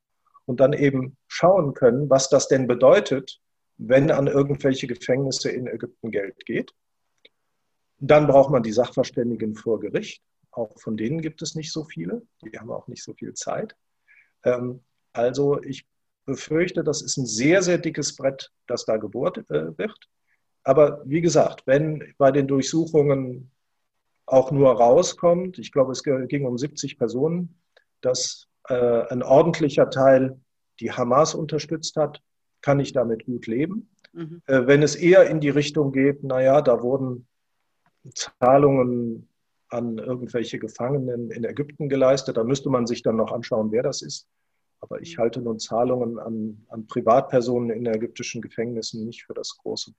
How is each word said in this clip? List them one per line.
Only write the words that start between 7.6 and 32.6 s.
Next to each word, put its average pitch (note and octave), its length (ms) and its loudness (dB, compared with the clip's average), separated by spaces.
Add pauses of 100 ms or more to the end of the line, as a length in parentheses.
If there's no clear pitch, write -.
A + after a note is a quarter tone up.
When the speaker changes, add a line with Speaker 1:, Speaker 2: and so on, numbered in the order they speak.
Speaker 1:
Dann D3 280 4
braucht C3+ 240 6
man C3 120 2
die A2 100 -4
Sachverständigen A#2 840 -2
vor G#2+ 260 -4
Gericht. - 420 -8 (280)
Auch - 300 -10
von A2 160 -8
denen A#2 240 -4
gibt D#3 220 -10
es D3+ 140 -10
nicht D#3 160 -10
so D#3 120 -8
viele. F3+ 380 -10 (200)
Die A2 160 -16
haben A2 120 -16
auch - 180 -12
nicht - 140 -16
so - 100 -16
viel - 220 -14
Zeit. - 420 -8 (680)
Ähm, B2 360 -2 (320)
also C3+ 500 -2
ich - 220 -12 (400)
befürchte, D#3+ 600 -4
das D3 180 -4
ist B2+ 160 -8
ein C3 80 -4
sehr, B2+ 360 2
sehr F3 140 0
dickes D#3+ 400 -6
Brett, C3+ 340 -6 (160)
das A#2+ 200 -6
da A2 100 0
gebohrt, A2+ 420 -6 (120)
äh, D#3 260 -6
wird. - 320 -10 (540)
Aber C#3+ 420 4
wie C#3+ 160 -2
gesagt, D#3 460 2
wenn D#3 500 0
bei C#3 160 4
den C#3 160 2
Durchsuchungen C#3 1040 0 (760)
auch C3 240 4
nur C#3 200 6
rauskommt, F3 880 4
ich A2+ 120 -14
glaube, C3 220 2
es B2 100 -8
ge-, C3 240 -2
ging C#3 200 -4
um B2 100 -4
siebzig C#3+ 400 -8
Personen, D3+ 640 -4 (400)
dass, - 480 -4 (200)
äh, C3+ 60 -2 (360)
ein B2 120 -4
ordentlicher D#3 680 2
Teil C3 500 4 (400)
die A2 120 -6
Hamas B2+ 420 2
unterstützt D#3+ 640 -8
hat, D3 260 -4 (400)